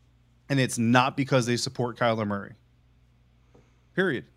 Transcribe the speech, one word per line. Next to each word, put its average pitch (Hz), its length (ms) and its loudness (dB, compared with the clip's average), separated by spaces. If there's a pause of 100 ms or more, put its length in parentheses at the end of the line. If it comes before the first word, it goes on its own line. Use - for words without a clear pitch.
(500)
and 139 100 2
it's 123 160 0
not 127 400 2
because 131 300 0
they 120 100 0
support 120 420 -6
Kyler 113 280 0
Murray. 101 280 -8 (1400)
Period. 175 320 -2 (100)